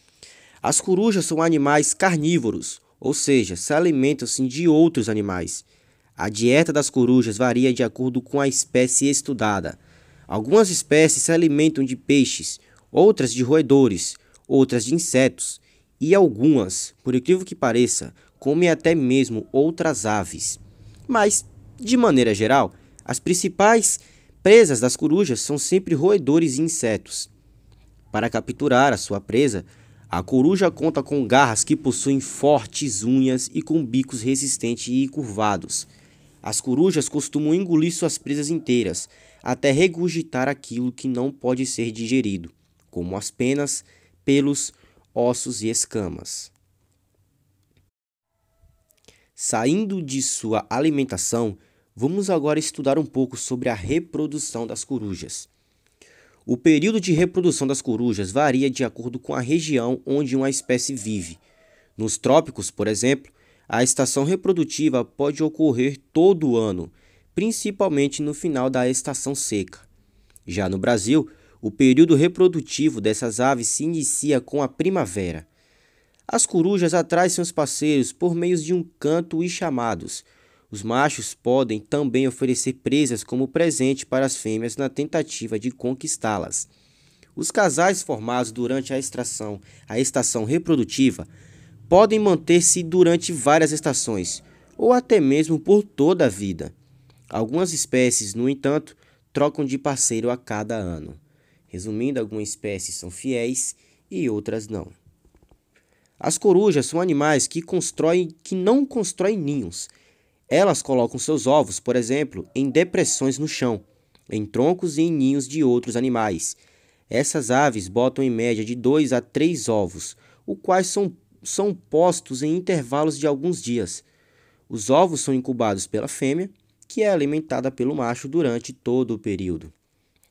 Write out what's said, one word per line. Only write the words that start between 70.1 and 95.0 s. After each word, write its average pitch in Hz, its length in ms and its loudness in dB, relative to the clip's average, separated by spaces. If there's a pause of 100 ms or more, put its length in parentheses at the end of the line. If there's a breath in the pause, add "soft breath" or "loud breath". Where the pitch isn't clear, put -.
Já 92 220 -2
no 95 100 -2
Brasil, 117 520 0 (320 loud breath)
o 110 100 -4
período 143 420 6
reprodutivo 156 880 2
dessas 107 400 -2
aves 123 300 0
se - 160 -4
inicia 147 560 -2
com 143 200 -4
a 135 60 0
primavera. 101 800 -4 (800)
As 226 180 0
corujas 175 480 0
atraem 175 360 2
seus 175 220 -4
parceiros 147 600 0
por 175 240 -2
meio 175 220 0
de 160 160 -4
um 175 100 0 (160)
canto 165 440 -2
e 180 60 -4
chamados. 120 720 -6 (480 soft breath)
Os 104 100 -12
machos 123 520 -2
podem 120 460 0
também 135 480 -2
oferecer 127 460 -2
presas 131 500 -2
como 131 240 -4
presente 139 580 0
para 131 200 0
as 127 100 -4
fêmeas 110 400 -6
na 135 140 -4
tentativa 147 680 -6
de 120 100 -6
conquistá-las. - 960 -6 (680 soft breath)
Os - 160 -6
casais 185 500 2
formados 120 500 -4
durante 127 420 -4
a 131 40 -4
extração, 110 640 -8 (260 soft breath)
a 113 120 -4
estação 123 460 -2
reprodutiva, 135 840 0 (600 soft breath)
podem 208 300 6
manter-se 175 640 4
durante 170 500 4
várias 151 400 4
estações, 127 680 -4 (360 soft breath)
ou 220 140 4
até 247 280 4